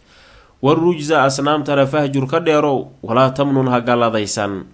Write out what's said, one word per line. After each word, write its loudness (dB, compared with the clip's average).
Warrujza, 2
asnaamtana 0
fahjur, -2
ka -2
dheerow, 0
walaa 2
tamnun, 0
ha 2
galladaysan, -2